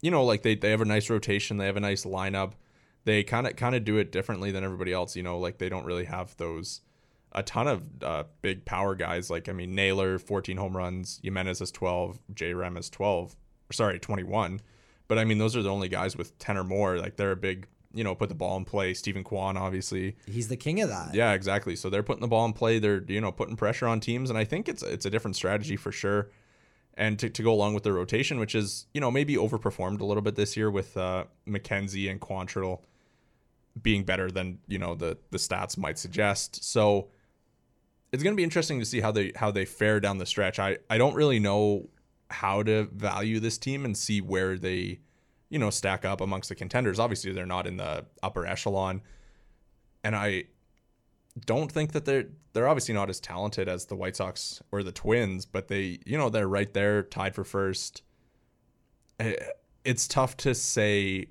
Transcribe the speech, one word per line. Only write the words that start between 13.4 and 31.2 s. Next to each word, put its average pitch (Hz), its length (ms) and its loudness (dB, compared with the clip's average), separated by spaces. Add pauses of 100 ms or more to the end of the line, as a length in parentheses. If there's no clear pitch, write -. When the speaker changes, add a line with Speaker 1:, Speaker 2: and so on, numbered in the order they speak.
Speaker 1:
Sorry, 98 300 0
twenty-one. 95 600 -2 (460)
But, 110 120 4
I 113 60 4
mean, 110 140 4
those 110 160 2
are 120 80 2
the 98 80 2
only 98 180 -2
guys 92 280 -2
with - 240 -8
ten 101 160 -2
or 95 80 0
more. 95 340 2
Like, 90 160 -4
they're 101 160 2
a 95 60 2
big, 92 320 -4 (260)
you 113 80 -4
know, 95 140 -2
put 101 120 0
the 95 60 -6
ball 90 220 -2
in 95 80 -4
play. 95 280 0
Steven 95 300 -4
Kwan, 95 340 -2
obviously. 95 600 -2 (100)
Speaker 2:
He's 110 220 -4
the 123 80 -4
king 156 240 -2
of 202 80 2
that. 85 260 -6
Speaker 1:
Yeah, 110 180 6
exactly. 95 440 0
So - 120 -6
they're 95 140 0
putting 104 200 -2
the 120 40 -2
ball 113 180 4
in 113 100 0
play. 113 260 4
They're, 101 260 2
you 101 140 -2
know, 101 100 0
putting - 240 -6
pressure 110 320 0
on 113 140 2
teams. 123 300 -2
And 110 80 0
I 110 60 4
think 160 240 -2
it's, - 140 -6
it's 65 240 -4
a 98 40 0
different 104 260 0
strategy 104 400 0
for - 160 -6
sure. 101 400 0 (600)
And 107 260 0
to, 120 100 -2
to - 140 -6
go 113 80 6
along 104 220 4
with 101 100 0
the 107 80 4
rotation, 110 480 0
which 107 160 -2
is, 104 360 -2
you 147 80 -4
know, 127 120 2
maybe 143 240 2
overperformed 101 640 0
a 107 40 -2
little 104 200 0
bit 104 100 0
this 104 220 0
year 107 160 2
with, 98 240 -2
uh, 92 300 -2 (200)